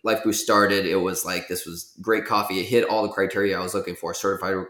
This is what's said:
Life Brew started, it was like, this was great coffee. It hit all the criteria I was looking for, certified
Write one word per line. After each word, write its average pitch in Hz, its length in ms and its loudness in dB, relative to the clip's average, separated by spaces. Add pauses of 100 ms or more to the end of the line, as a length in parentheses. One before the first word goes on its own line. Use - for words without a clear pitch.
Life 110 180 2
Brew 110 100 2
started, 101 540 4
it 87 100 2
was 90 280 0
like, 90 240 -4
this 90 180 -6
was 85 340 -12
great 107 260 0
coffee. 101 340 0
It 87 60 -2
hit 117 220 4
all 107 140 0
the 104 60 0
criteria 98 500 0
I 90 40 -4
was 92 120 -4
looking 87 220 -4
for, 85 180 -6
certified 98 400 -2 (160)